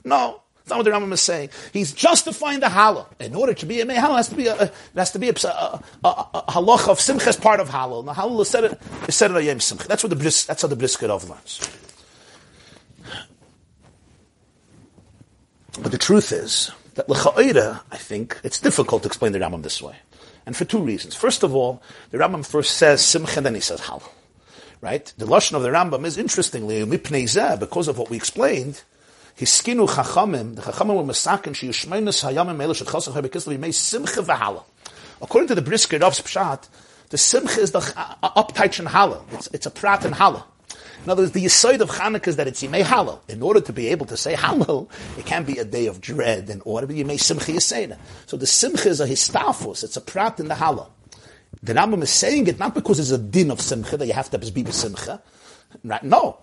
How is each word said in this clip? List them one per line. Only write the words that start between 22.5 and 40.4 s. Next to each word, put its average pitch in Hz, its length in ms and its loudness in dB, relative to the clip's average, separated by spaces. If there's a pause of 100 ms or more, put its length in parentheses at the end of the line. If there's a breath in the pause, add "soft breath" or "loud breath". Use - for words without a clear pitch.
says 147 280 6
Simcha, 160 360 0
then 135 140 0
he 101 60 -6
says - 200 -4
Hallel. - 300 -14 (680 loud breath)
Right? 127 360 -6
The 110 80 -8
Lashon 143 300 4
of 139 80 0
the 123 80 0
Rambam 156 340 2
is, 165 140 -6
interestingly, 110 680 -2
Mipnei 131 400 -2
Zeh, 139 340 2
because 151 300 -2
of 139 80 0
what 120 140 -4
we 117 60 -4
explained, 139 640 -2 (560 soft breath)
Hiskinu 233 500 2
Chachamim, 135 680 0
the - 60 -14
Chachamim 202 340 0
were 170 60 0 (100)
masakin, 165 400 0
Sheyushmeinu 156 560 -4
Hayamim 160 480 -2
Eila 151 260 -2
Shechosach 147 300 -4
Habekislav 147 460 -4
Yimei 160 160 -4
Simcha 233 480 -2
V'Hallel. 117 420 -2 (560 loud breath)
According - 280 2
to 240 60 4
the 170 80 0
Brisker 160 360 0
Rav's 180 220 4
Pshat, 175 480 -4 (400 soft breath)
the 147 100 -6
Simcha 240 420 2
is 185 120 2
the 185 80 2
ch-, - 160 -6
uh, - 460 0
uptight - 360 0
and 165 100 -6
Hallel. 170 340 4 (100)
It's, - 160 -12
it's - 180 -8
a 165 40 -6
prat 202 340 0
and 151 100 -2
Hallel. 175 300 4 (600 loud breath)